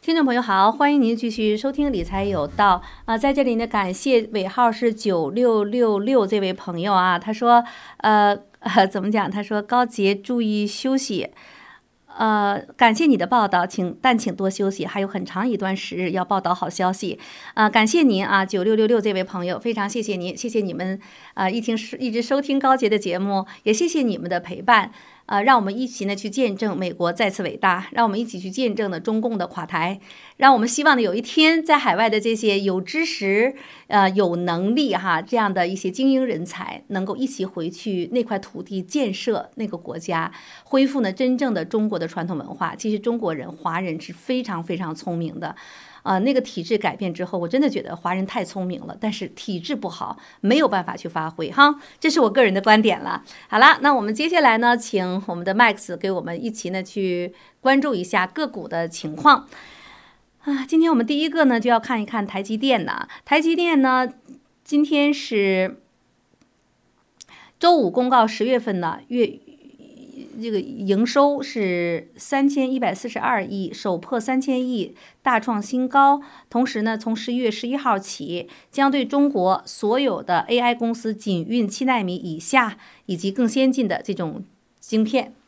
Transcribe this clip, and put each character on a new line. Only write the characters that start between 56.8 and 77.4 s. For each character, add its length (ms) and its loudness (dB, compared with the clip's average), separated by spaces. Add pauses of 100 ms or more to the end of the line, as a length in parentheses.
去 540 -4 (260)
关 200 4
注 120 0
一 120 -2
下 200 0
个 220 -6
股 220 -10
的 200 -4
情 280 -10
况。 320 4 (960)
啊， 200 -2
今 140 0
天 100 4
我 60 2
们 100 2
第 160 -2
一 80 -2
个 180 2
呢， 120 4
就 100 -2
要 120 4
看 200 -4
一 60 -6
看 180 -4
台 160 -6
积 160 -6
电 280 2
呢。 240 -6 (160)
台 160 2
积 160 2
电 260 4
呢， 260 2 (540)
今 220 2
天 280 2
是 680 0 (1800)
周 180 6
五 140 4
公 180 2
告 160 6
十 200 -2
月 160 2
份 180 -2
呢， 300 -4
月-， 320 0 (1000)
这 100 -6
个 100 0
营 440 0
收 380 2
是 720 -2
三 320 0
千 220 0
一 80 -2
百 160 -2
四 140 -10
十 100 -8
二 240 -2
亿， 300 -6
首 240 -4
破 240 -4
三 180 -2
千 240 -2
亿， 320 -4 (280)
大 180 2
创 220 -4
新 260 -4
高。 320 6 (300)
同 160 0
时 160 -4
呢， 160 0
从 180 -4
十 160 -6
一 40 -2
月 140 0